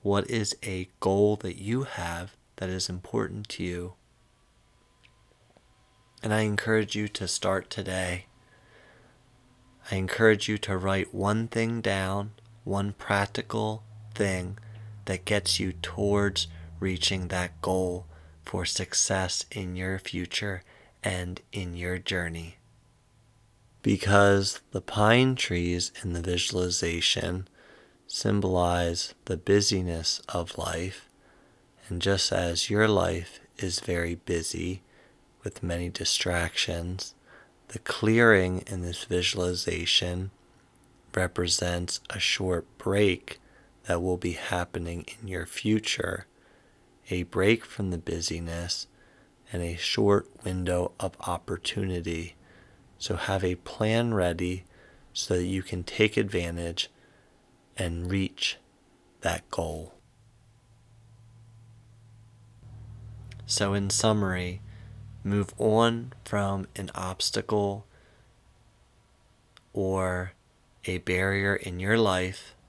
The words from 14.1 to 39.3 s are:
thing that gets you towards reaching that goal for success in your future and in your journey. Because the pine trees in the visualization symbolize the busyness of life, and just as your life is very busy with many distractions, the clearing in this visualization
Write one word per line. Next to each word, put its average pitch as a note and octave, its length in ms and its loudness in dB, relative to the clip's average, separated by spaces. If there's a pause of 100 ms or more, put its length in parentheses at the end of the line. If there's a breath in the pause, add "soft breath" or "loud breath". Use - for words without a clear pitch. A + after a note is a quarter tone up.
thing F#2+ 440 -2 (480 loud breath)
that F#2+ 180 -4
gets - 340 0
you F#2+ 220 -2
towards G2+ 680 0 (320 loud breath)
reaching F#2 500 0
that F2+ 340 -4
goal F#2 420 0 (400 loud breath)
for F#2 220 -4
success - 840 0
in F2+ 260 -6
your F#2+ 220 -2
future F#2 640 -4 (440 loud breath)
and F2+ 340 -2 (120)
in F2+ 240 -6
your F2+ 220 -4
journey. E2+ 580 -4 (1200)
Because G2+ 800 6 (120)
the G2 80 -4
pine B2 560 4
trees F2 560 0 (100)
in F2+ 120 -2
the E2+ 60 -2
visualization F2 1300 0 (600 loud breath)
symbolize F2+ 1080 2 (120)
the F#2 100 -2
busyness F2+ 920 2
of E2+ 300 -4
life, E2+ 500 -6 (800 soft breath)
and F2+ 160 -4
just G2 300 2
as F2 360 0
your G#2+ 200 4
life F2 500 2 (180)
is F#2 220 -2
very F2 380 -2
busy E2+ 680 -4 (600 soft breath)
with - 180 -8
many F2 260 -2
distractions, F2 1300 -2 (540 loud breath)
the - 100 -12
clearing G#2+ 880 6
in F#2 160 -4
this F2 220 -6
visualization F2+ 1300 0 (840)